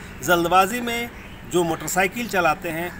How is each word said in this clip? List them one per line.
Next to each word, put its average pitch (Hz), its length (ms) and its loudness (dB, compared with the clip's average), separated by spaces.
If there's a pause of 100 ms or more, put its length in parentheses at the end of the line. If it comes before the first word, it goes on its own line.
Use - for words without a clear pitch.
(240)
जल्दबाजी 180 560 4
में 240 300 -4 (420)
जो 175 120 4
मोटरसाइकिल 180 640 0
चलाते 175 420 2
हैं 170 300 -6